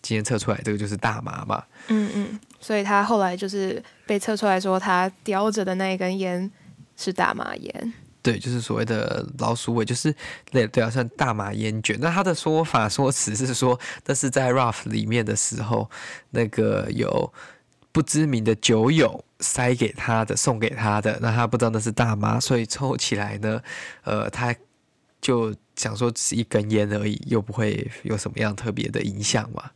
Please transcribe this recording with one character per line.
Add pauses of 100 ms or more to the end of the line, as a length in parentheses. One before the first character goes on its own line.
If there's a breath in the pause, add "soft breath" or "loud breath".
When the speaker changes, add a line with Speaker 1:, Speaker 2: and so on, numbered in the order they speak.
Speaker 1:
今
天
测
出
来
这
个
就
是
大
麻
嘛。 (240 loud breath)
Speaker 2:
嗯，
嗯， (200)
所
以
他
后
来
就
是 (240 loud breath)
被
测
出
来
说
他 (140)
叼
着
的
那
一
根
烟 (480 loud breath)
是
大
麻
烟。 (280)
Speaker 1:
对，
就
是
所
谓
的 (120)
老
鼠
尾，
就
是， (380 loud breath)
对，
对
啊，
算
大
麻
烟
卷。
那
他
的
说
法，
说
辞
是
说， (280 loud breath)
那
是
在
Ruff
里
面
的
时
候， (400 loud breath)
那
个
有 (600 loud breath)
不
知
名
的
酒
友 (180)
塞
给
他
的，
送
给
他
的，
那
他
不
知
道
那
是
大
麻，
所
以
抽
起
来
呢， (440 loud breath)
呃，
他 (640)
就 (220)
想
说
只
是
一
根
烟
而
已，
又
不
会 (180)
有
什
么
样
特
别
的
影
响
嘛。